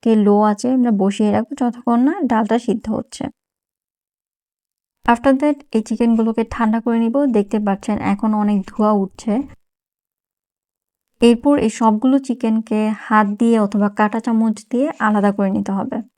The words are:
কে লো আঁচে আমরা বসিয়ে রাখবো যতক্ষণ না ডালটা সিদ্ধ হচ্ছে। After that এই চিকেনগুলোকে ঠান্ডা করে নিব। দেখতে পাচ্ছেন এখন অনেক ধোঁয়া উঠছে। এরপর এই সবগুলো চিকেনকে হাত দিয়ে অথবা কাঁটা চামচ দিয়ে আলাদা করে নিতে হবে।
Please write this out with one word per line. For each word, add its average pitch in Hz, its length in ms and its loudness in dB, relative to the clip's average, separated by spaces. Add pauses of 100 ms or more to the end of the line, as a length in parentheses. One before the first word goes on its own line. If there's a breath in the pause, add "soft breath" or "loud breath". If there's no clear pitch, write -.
কে 226 120 0 (140)
লো 202 100 4 (140)
আঁচে 208 260 -2
আমরা 240 240 2
বসিয়ে 202 320 0
রাখবো 220 280 -2
যতক্ষণ 240 440 -2
না 311 100 2 (160)
ডালটা 220 280 0
সিদ্ধ 220 320 -4
হচ্ছে। - 340 -6 (1800)
After 233 340 2
that 294 180 0 (140)
এই 220 100 0
চিকেনগুলোকে 226 680 0
ঠান্ডা 226 300 0
করে 233 240 -2
নিব। 233 120 -2 (200)
দেখতে 208 240 0
পাচ্ছেন 208 360 -2 (160)
এখন 208 220 -2
অনেক 208 240 0 (100)
ধোঁয়া 214 240 0 (100)
উঠছে। 196 300 -6 (1900)
এরপর 233 340 4 (120)
এই 220 140 -2
সবগুলো 220 380 2
চিকেনকে 220 640 -2 (260)
হাত 214 200 2 (120)
দিয়ে 233 220 4
অথবা 208 280 0 (100)
কাঁটা 214 220 0
চামচ 226 360 0 (120)
দিয়ে 254 180 0 (200)
আলাদা 208 300 2
করে 196 140 0
নিতে 196 220 -4
হবে। 196 240 -4 (220)